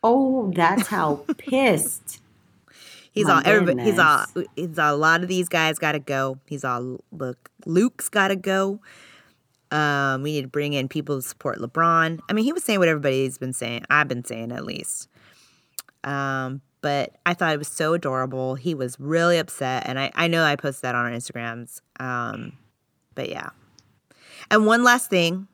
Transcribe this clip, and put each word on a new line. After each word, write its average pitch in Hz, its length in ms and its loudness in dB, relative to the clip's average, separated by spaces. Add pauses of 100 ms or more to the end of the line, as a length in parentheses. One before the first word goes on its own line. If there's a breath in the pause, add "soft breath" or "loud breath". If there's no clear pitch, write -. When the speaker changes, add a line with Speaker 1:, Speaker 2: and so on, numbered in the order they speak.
Speaker 1:
Oh, 254 500 4
that's 175 320 4
how 160 300 0
Speaker 2:
<laughs> - 200 -4
Speaker 1:
pissed. - 840 0 (880 loud breath)
Speaker 2:
He's 208 160 0
Speaker 1:
My 170 80 6
Speaker 2:
all, 160 100 4
everybody, 175 380 4
he's 185 160 4
all, 151 340 6
Speaker 1:
goodness. - 140 -4 (100)
Speaker 2:
he's 165 220 -6
all, 151 160 2
"A - 20 0
lot 160 260 4
of 180 60 -6
these 185 200 0
guys 160 320 0
gotta 151 180 0
go." 135 480 -4
He's 139 180 -10
all, 123 460 -6
"Look, 131 400 -10 (160)
Luke's 185 420 0
gotta 196 280 0
go. 196 440 -2 (920 loud breath)
Um, 139 520 0
we 151 100 -4
need 147 100 -2
to 131 60 -10
bring 147 260 -4
in 135 140 0
people 147 280 -4
to 127 100 -6
support - 320 -8
LeBron." 165 680 0
I 196 60 -2
mean, 220 100 2
he 277 80 0
was 349 100 -4
saying 208 160 0
what 175 100 6
everybody's 135 500 0
been 127 160 -6
saying. 117 360 -8
I've 147 180 4
been 123 160 -6
saying, 117 280 -10
at - 140 -10
least. - 420 -10 (960 loud breath)
Um, 135 560 -4 (200)
but 143 340 -2 (120)
I 175 80 0
thought 165 200 0
it 147 40 -4
was 151 100 -8
so 160 260 0
adorable. 131 600 -2
He 156 200 -4
was 127 240 -8
really 165 400 2
upset. 127 480 -4
And 131 120 -4
I, 135 160 -4
I 170 140 0
know 165 160 2
I 147 120 2
posted 139 260 -6
that 123 120 -4
on 120 120 0
our 117 60 -4
Instagrams. 117 680 -10 (200)
Um, 120 540 -6 (600)
but - 140 -6
yeah. - 220 -10 (1000 loud breath)
And 214 160 6
one 233 180 6
last 247 240 6
thing. 185 460 2